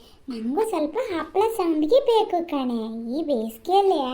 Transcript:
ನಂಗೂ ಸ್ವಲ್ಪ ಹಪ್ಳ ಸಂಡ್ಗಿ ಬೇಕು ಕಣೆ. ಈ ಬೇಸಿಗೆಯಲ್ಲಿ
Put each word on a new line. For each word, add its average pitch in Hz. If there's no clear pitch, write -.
ನಂಗೂ 254
ಸ್ವಲ್ಪ 320
ಹಪ್ಳ 320
ಸಂಡ್ಗಿ 330
ಬೇಕು 415
ಕಣೆ. 254
ಈ 330
ಬೇಸಿಗೆಯಲ್ಲಿ 320